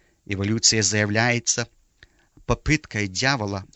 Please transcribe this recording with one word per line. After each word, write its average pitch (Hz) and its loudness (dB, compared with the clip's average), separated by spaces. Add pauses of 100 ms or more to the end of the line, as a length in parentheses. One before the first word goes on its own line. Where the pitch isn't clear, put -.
(260)
Эволюция 104 0
заявляется 110 0 (760)
попыткой 113 -2
дьявола 101 -2 (120)